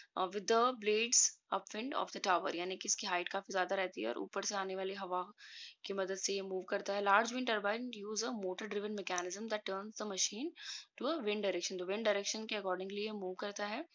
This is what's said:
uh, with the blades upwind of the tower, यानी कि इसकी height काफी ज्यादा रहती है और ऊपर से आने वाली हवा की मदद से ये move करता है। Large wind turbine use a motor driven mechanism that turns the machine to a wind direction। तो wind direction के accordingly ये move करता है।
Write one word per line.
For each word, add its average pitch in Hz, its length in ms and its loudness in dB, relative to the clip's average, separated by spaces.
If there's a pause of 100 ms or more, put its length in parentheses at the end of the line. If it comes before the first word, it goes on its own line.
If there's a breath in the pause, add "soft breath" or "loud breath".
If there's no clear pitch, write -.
(180 loud breath)
uh, 185 160 0
with 196 180 -4
the 240 220 6 (100)
blades 220 460 4 (240)
upwind 214 500 -2
of - 120 -8
the 196 100 -4
tower, 170 280 4
यानी 185 220 -4
कि - 100 -8
इसकी - 200 0
height 180 220 0
काफी 196 240 -4
ज्यादा 185 240 2
रहती 185 260 -2
है 220 60 0
और 240 100 -2
ऊपर 196 260 -2
से 214 100 -2
आने 190 220 -2
वाली 190 180 -2
हवा 185 380 -2 (520 loud breath)
की 196 100 -2
मदद 190 220 0
से 196 160 0
ये 196 100 0
move 190 200 -2
करता 196 320 0
है। 202 80 2
Large 202 260 8
wind 254 180 -2
turbine 220 360 2
use 214 420 -4
a 247 60 0
motor 196 380 -2
driven 208 280 -2
mechanism 180 460 -2
that 214 180 0 (100)
turns 202 320 -4
the 214 40 -2
machine 208 400 0 (560 loud breath)
to 269 100 2
a 330 60 0
wind 208 260 0
direction। 185 340 0
तो 180 80 -4
wind 208 180 0
direction 214 420 2
के 220 80 -4
accordingly 196 440 -2
ये 214 140 -2
move 190 220 -4
करता 202 320 -4
है। 226 180 -4 (100)